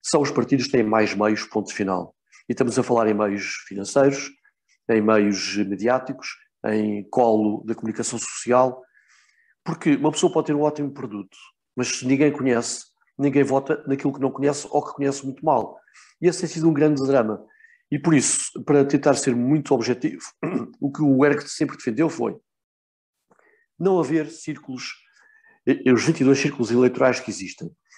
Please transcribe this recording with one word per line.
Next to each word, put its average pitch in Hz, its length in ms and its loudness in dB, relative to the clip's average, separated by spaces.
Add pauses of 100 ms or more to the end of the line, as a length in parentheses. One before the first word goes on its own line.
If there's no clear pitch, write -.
são 156 160 2
os 135 100 0
partidos 123 360 0
que - 60 -4
têm 123 100 4
mais 107 320 2
meios, 104 300 0
ponto - 280 -6
final. 92 420 -4 (340)
E 123 40 -4
estamos 120 260 0
a 127 40 0
falar 117 260 2
em 107 60 2
meios 101 520 -4
financeiros, 135 640 0 (580)
em 113 120 4
meios 101 560 2
mediáticos, 107 720 -4 (380)
em 107 420 -2
colo 110 560 2
da 110 100 -6
comunicação 113 440 -8
social, 123 640 0 (840)
porque 160 320 0
uma 147 160 0
pessoa 170 200 0
pode 156 160 0
ter 151 60 0
um 143 60 0
ótimo 147 320 -2
produto, 104 440 -12 (380)
mas 123 140 -4
se - 180 -6
ninguém 139 240 4
conhece, 123 540 -2 (340)
ninguém 139 240 2
vota 135 440 0
naquilo 135 260 -2
que - 80 -10
não 131 100 0
conhece 139 400 -2
ou 147 140 0
que - 80 -14
conhece 139 320 -4
muito 135 200 -10
mal. 123 340 0 (420)
E 170 80 4
esse 170 120 0
tem 170 80 -4
sido 160 200 2
um 160 60 4
grande 143 320 4
drama. 113 360 2 (480)
E 147 80 -2
por 165 140 2
isso, - 520 0
para 143 200 4
tentar 139 300 2
ser 123 200 0
muito 139 400 0
objetivo, 123 480 -4 (200)
<clears throat> 160 380 -6
o 139 120 -4
que 156 100 -4
o 139 220 4
erc 147 240 0
sempre - 280 -4
defendeu 135 340 -2
foi - 260 -6 (1400)
não 185 200 2
haver 156 320 0
círculos, - 640 -12 (720)
eh, 131 260 4
os 113 120 4
vinte 160 160 2
e 131 40 4
dois 135 140 6
círculos 123 320 -2
eleitorais 127 500 4
que - 100 -12
existem. - 400 -12 (280)